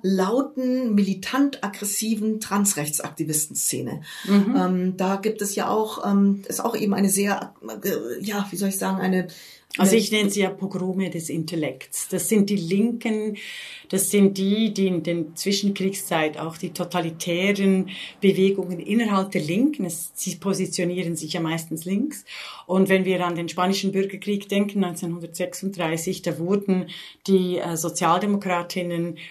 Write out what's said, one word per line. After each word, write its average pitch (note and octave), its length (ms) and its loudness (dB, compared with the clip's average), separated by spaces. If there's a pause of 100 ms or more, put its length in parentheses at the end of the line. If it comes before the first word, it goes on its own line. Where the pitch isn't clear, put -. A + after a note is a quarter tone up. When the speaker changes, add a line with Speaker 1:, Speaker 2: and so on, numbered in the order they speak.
Speaker 1:
lauten, A#3+ 920 2
militant G3+ 680 2
aggressiven G#3+ 760 -2
Transrechtsaktivistenszene. D3+ 1600 -2 (240)
Speaker 2:
Mhm. G3+ 320 4
Speaker 1:
Ähm, F#3 400 2
da F#3+ 200 0
gibt G#3+ 240 -2
es G3+ 140 -4
ja G3 140 -2
auch, G#3+ 400 -2
ähm, G3 380 4
ist - 160 -4
auch A#3 120 0
eben G3+ 180 0
eine G3 160 2
sehr, G3+ 440 0 (300)
äh, C#3+ 400 -4
ja, G3+ 280 -2
wie E3+ 40 -8
soll G3 140 0
ich G3 80 -4
sagen, F#3+ 240 -2
eine F#3 260 2 (500)
Speaker 2:
Also F#3+ 140 6
Speaker 1:
eine A3+ 80 8
Speaker 2:
ich G#3+ 120 0
nenne G#3 200 2
sie G3+ 100 -2
ja F#3+ 80 2
Pogrome F#3 600 -2
des E3 180 -6
Intellekts. D#3 800 -6
Das - 200 -4
sind G3+ 220 4
die G#3 60 2
Linken, G#3+ 840 0 (520)
das F#3+ 200 0
sind G3 300 6
die, G#3 340 2
die G3 140 2
in F3 160 0
der E3+ 320 -4
Zwischenkriegszeit F#3+ 1040 0
auch D#3+ 180 -8
die E3+ 140 -8
totalitären F#3 1160 0 (300)
Bewegungen F#3 600 4
innerhalb G3+ 520 2
der F3+ 100 0
Linken, G3+ 440 2
es, - 300 -8
sie E3+ 220 -6
positionieren F3+ 800 -2
sich D#3 180 -8
ja F3+ 60 -2
meistens E3 460 -4
links. A3 400 -2 (400)
Und F#3+ 240 4
wenn F#3+ 160 4
wir F#3 200 0
an F3 100 -2
den E3+ 140 -4
Spanischen F#3+ 420 0
Bürgerkrieg G3 580 -2
denken, G3+ 320 2
neunzehnhundertsechsunddreißig, F3 1400 -4
da D#3+ 160 -2
wurden F#3 480 0 (400)
die, F#3 300 4
äh, E3+ 200 -4
Sozialdemokratinnen F3 1400 0 (140)